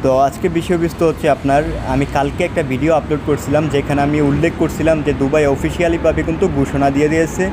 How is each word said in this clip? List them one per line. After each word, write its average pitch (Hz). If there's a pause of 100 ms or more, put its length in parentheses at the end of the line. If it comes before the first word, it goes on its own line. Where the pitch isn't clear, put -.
তো 262 (160)
আজকে 160
বিষয়বস্তু 165
হচ্ছে 156
আপনার, 139 (320)
আমি 139
কালকে 139
একটা 170 (100)
ভিডিও 135
আপলোড 147
করছিলাম, 147 (100)
যেখানে 143
আমি 147
উল্লেখ 143
করছিলাম 156
যে 147 (100)
দুবাই 147 (100)
অফিসিয়ালিভাবে 160
কিন্তু 160 (120)
ঘোষণা 139
দিয়ে 147
দিয়েছে 165